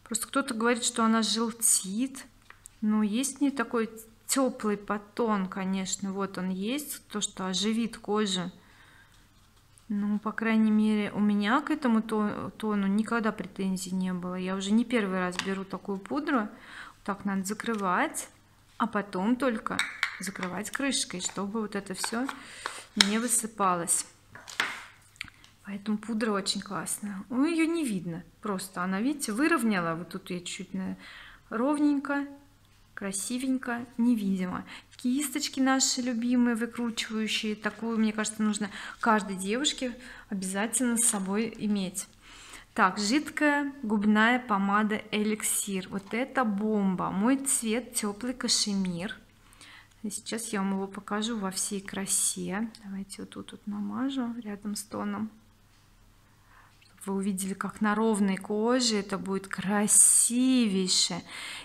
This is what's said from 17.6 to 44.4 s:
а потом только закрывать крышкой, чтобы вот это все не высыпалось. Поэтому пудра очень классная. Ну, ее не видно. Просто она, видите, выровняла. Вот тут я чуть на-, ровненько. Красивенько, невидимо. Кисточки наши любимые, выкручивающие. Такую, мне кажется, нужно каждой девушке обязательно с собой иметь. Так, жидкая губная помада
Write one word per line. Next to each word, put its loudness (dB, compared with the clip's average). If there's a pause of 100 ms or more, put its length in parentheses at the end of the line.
а 4
потом 0
только -2 (400)
закрывать -6
крышкой, -2
чтобы -2
вот -4
это -6
все -2 (800)
не 2
высыпалось. 2 (1600)
Поэтому -4
пудра -2
очень -2
классная. -6
Ну, 2
ее 4
не 0
видно. -4 (180)
Просто -4
она, 0
видите, 0
выровняла. 2
Вот -8
тут -10
я -4
чуть -12
на-, -4 (520)
ровненько. 2 (720)
Красивенько, -2 (120)
невидимо. 2 (320)
Кисточки 0
наши 4
любимые, 4
выкручивающие. -2
Такую, -4
мне 4
кажется, -2
нужно 0 (300)
каждой 2
девушке -2 (300)
обязательно -2
с 4
собой 0
иметь. -2 (640)
Так, 4
жидкая 2 (120)
губная 6
помада 2 (100)